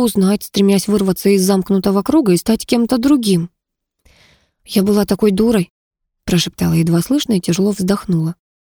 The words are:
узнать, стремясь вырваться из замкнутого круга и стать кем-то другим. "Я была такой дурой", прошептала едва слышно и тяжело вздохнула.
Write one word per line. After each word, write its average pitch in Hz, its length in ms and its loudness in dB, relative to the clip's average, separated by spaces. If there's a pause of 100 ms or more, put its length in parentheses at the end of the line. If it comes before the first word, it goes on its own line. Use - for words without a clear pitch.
узнать, 202 400 0
стремясь 196 440 0
вырваться 202 420 0
из 196 140 2
замкнутого 196 580 0
круга 262 320 2
и 170 40 2
стать - 280 -2
кем-то 240 320 0
другим. 226 520 0 (1160)
"Я - 180 -2
была 202 220 2
такой 202 260 0
дурой", 214 400 0 (540)
прошептала 170 480 -2
едва 165 280 0
слышно 269 320 -2
и 180 80 0
тяжело 185 300 0
вздохнула. 180 640 -2 (380)